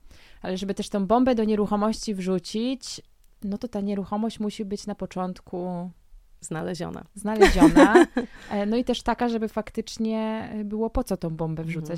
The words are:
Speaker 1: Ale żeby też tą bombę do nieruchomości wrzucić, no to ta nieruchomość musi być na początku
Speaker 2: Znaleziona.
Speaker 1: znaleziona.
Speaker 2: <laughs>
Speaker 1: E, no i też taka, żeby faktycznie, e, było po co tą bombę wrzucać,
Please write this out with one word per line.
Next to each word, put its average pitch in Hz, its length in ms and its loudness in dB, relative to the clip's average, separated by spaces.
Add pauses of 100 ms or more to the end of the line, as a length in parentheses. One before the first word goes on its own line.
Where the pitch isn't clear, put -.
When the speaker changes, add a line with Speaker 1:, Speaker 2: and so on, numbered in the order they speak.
(420)
Speaker 1:
Ale 185 160 -4
żeby 196 160 -4
też - 160 -6
tą 196 180 0
bombę 247 280 6
do 220 80 2
nieruchomości 208 720 0
wrzucić, 190 840 -2 (420)
no 202 140 -4
to 247 100 -8
ta 202 140 -4
nieruchomość 208 580 -2
musi 208 260 -4
być 202 220 -8
na 202 80 -6
początku 180 960 -6 (500)
Speaker 2:
Znaleziona. 170 640 -6 (120)
Speaker 1:
znaleziona. 285 920 6 (140)
Speaker 2:
<laughs> - 280 -14
Speaker 1:
E, 202 160 -2
no 220 120 2
i 247 60 0
też - 180 -2
taka, 233 280 0
żeby 220 180 -2
faktycznie, 220 1080 -4
e, 214 100 -6
było 214 260 -4
po 247 140 -2
co 185 140 -2
tą 170 120 -4
bombę 160 340 -4
wrzucać, 160 340 -6